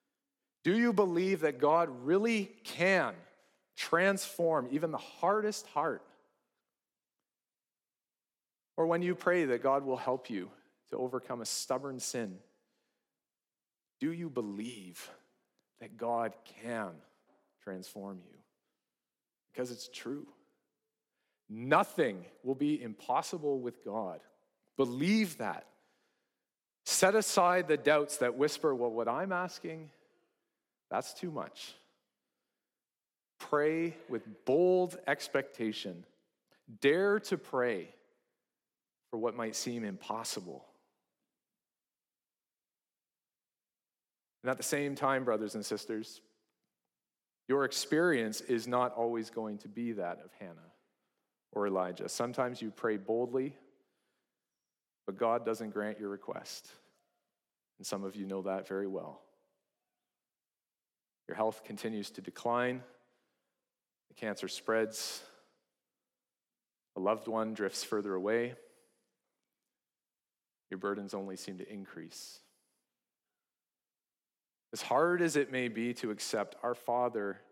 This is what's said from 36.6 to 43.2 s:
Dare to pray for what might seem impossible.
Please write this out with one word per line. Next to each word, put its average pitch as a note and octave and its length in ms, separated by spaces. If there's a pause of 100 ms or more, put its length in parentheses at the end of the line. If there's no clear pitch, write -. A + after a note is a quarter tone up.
Dare G3 400
to G3 180
pray A#2+ 560 (1160)
for A#2+ 80
what A#2 180
might A2+ 200
seem A#2+ 280
impossible. G#2 840 (3750)